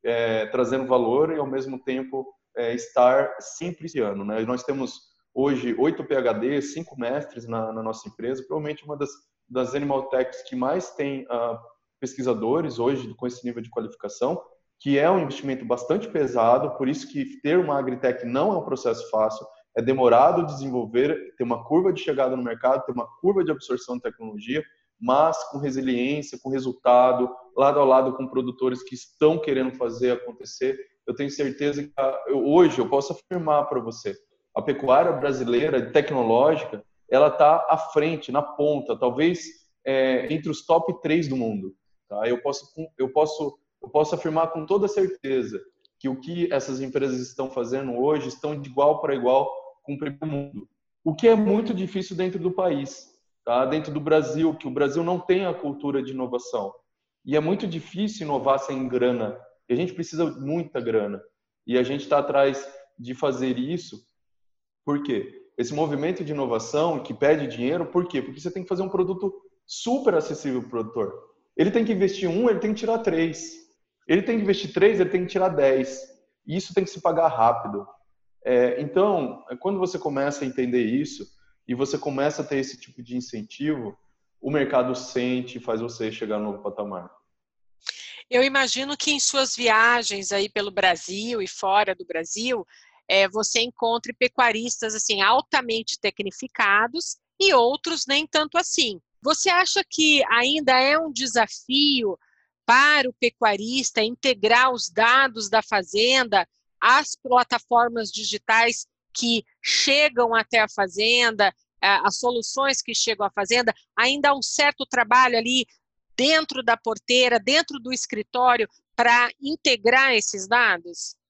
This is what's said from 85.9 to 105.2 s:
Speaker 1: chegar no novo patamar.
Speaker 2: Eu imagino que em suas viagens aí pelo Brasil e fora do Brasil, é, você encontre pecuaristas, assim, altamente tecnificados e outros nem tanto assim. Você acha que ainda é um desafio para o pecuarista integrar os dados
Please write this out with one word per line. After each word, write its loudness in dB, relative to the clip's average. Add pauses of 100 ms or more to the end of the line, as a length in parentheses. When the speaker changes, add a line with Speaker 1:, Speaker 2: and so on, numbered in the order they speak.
Speaker 1:
chegar -4
no -4
novo -12
patamar. -8 (1200)
Speaker 2:
Eu 4
imagino 0
que -2
em 0
suas 0
viagens 2
aí 0
pelo -4
Brasil -2
e -4
fora 0
do -16
Brasil, -4 (420)
é, 4
você 0
encontre -2
pecuaristas, 0
assim, -2
altamente 0
tecnificados 0 (220)
e 6
outros 2
nem 0
tanto 0
assim. -2 (200)
Você 0
acha 2
que 4
ainda 4
é 4
um -2
desafio 0 (480)
para 6
o -10
pecuarista 0
integrar 2
os -6
dados 2